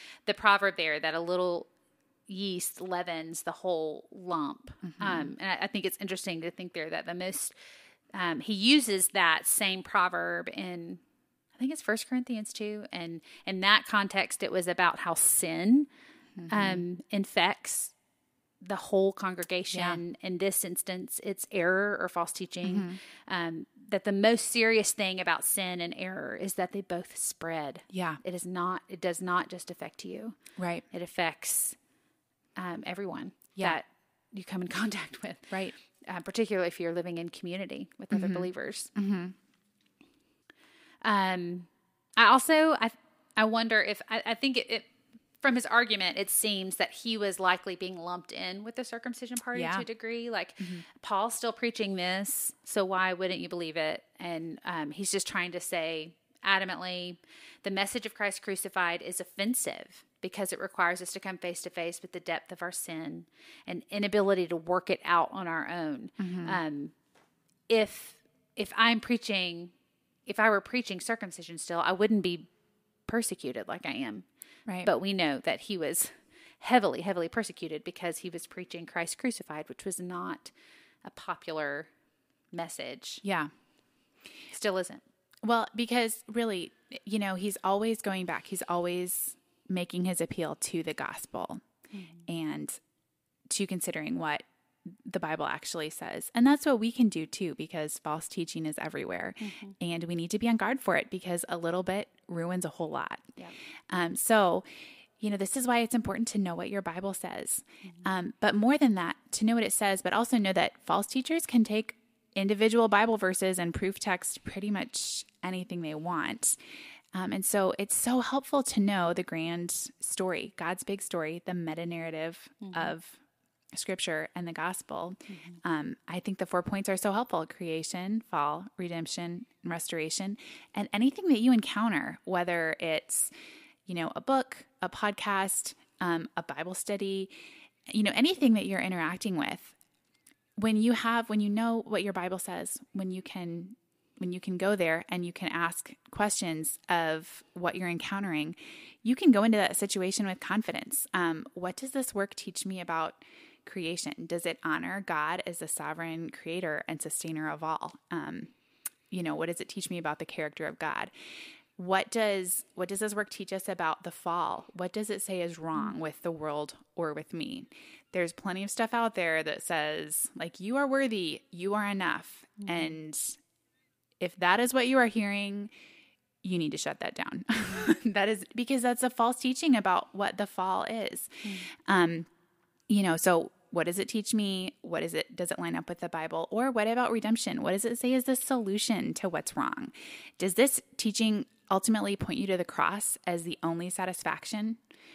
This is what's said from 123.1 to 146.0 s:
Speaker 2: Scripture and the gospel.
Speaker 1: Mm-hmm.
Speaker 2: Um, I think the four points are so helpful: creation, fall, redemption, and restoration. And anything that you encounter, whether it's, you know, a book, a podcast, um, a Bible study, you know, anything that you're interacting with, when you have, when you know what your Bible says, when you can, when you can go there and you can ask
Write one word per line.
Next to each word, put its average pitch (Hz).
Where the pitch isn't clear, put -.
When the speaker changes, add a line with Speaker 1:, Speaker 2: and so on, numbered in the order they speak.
Speaker 2:
Scripture 165
and 175
the 170
gospel. 180
Speaker 1:
Mm-hmm. 170
Speaker 2:
Um, 156
I 175
think 190
the 180
four 180
points 196
are 190
so 196
helpful: 196
creation, 180
fall, 151
redemption, 170
and 170
restoration. 170
And 202
anything 269
that 247
you 247
encounter, 208
whether 175
it's, -
you 180
know, 165
a -
book, -
a 185
podcast, 202
um, 170
a 165
Bible 165
study, 196
you 214
know, 202
anything 294
that 202
you're 190
interacting 180
with, -
when 220
you 226
have, 233
when 214
you 208
know 226
what 208
your 202
Bible 185
says, 180
when 190
you 185
can, 175
when 180
you 180
can 185
go 190
there 165
and 175
you 175
can -
ask -